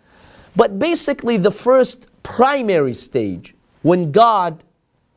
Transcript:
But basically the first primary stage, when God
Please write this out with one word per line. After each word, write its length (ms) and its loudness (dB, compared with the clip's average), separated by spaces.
But 240 2
basically 600 -2
the 120 2
first 580 0
primary 720 0
stage, 600 -8
when 320 0
God 500 2